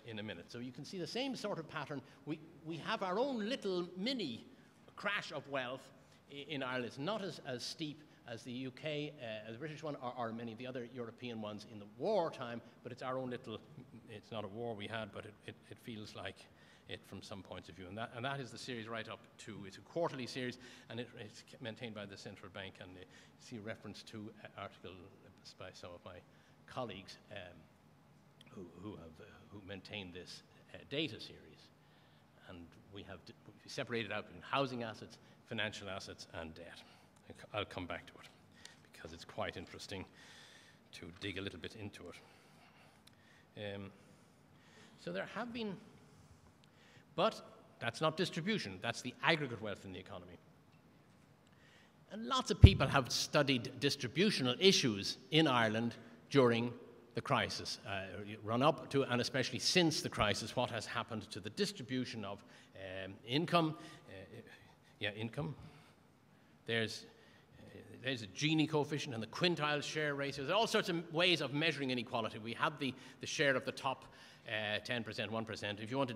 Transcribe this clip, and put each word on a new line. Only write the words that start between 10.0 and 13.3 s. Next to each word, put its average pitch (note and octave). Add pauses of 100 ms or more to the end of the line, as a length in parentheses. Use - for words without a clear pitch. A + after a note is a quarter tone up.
or, B2
or A#2
many A#2
of G#2+
the B2+
other B2+
European A#2
ones G#2
in A2
the G2+ (120)
wartime, C#3+ (220)
but -
it's B2
our C3
own C3
little, A2+ (500)